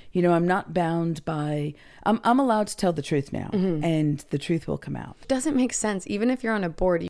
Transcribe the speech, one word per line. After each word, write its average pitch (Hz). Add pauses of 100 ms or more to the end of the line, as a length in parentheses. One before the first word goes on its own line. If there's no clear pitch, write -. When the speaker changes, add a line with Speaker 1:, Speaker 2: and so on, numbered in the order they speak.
(120)
Speaker 1:
You 175
know, 175
I'm 170
not 185
bound 165
by, 147 (300)
I'm, 220
I'm 240
allowed 220
to -
tell 180
the 156
truth 139
now, -
Speaker 2:
Mm-hmm. 180
Speaker 1:
and 156
the 147
truth -
will 139
come -
out. - (120)
Speaker 2:
Doesn't 262
make 254
sense. 202
Even 214
if 254
you're 226
on 202
a 170
board, 175